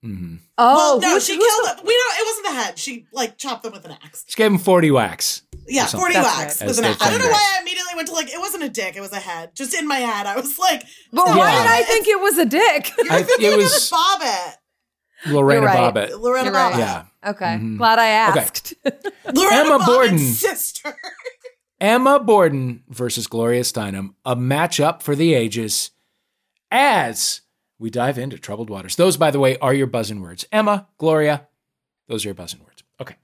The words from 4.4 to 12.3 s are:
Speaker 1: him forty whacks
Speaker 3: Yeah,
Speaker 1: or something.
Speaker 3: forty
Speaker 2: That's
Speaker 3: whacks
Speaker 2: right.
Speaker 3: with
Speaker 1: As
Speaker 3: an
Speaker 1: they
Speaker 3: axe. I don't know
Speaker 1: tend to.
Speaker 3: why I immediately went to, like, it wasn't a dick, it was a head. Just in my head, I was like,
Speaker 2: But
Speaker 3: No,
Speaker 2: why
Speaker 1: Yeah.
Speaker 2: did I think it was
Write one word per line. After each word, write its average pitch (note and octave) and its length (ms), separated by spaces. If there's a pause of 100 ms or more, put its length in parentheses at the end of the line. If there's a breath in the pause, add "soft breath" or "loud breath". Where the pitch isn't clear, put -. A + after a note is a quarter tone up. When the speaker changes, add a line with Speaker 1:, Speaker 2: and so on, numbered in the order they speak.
Speaker 1:
him F#3 60
forty E3+ 320
whacks A2 520 (240)
Speaker 3:
Yeah, C4+ 180
Speaker 1:
or - 40
something. - 120
Speaker 3:
forty F4+ 140
Speaker 2:
That's B3+ 120
Speaker 3:
whacks D3 340
Speaker 2:
right. G#3 60
Speaker 3:
with - 40
Speaker 1:
As A3+ 80
Speaker 3:
an A3+ 60
Speaker 1:
they - 60
Speaker 3:
axe. G#3+ 120
I G4+ 80
don't A4 80
know B4+ 60
Speaker 1:
tend A#4 100
to. G#4 60
Speaker 3:
why G4+ 160
I F#4 40
immediately F4+ 360
went E4 120
to, E4 60
like, D4+ 180
it E4 60
wasn't F#4 240
a C#4 60
dick, G3 280
it G3 40
was G3 120
a G3 60
head. E3+ 360
Just C4 200
in D#4+ 140
my C#4 100
head, A3 280
I G3+ 100
was C4 240
like, F4+ 240 (280 soft breath)
Speaker 2:
But F4+ 140
Speaker 3:
No, F4 100
Speaker 2:
why F#4+ 160
Speaker 1:
Yeah. B4 100
Speaker 2:
did A#4 100
I A#4 100
think A4+ 260
it G4+ 120
was F#4 180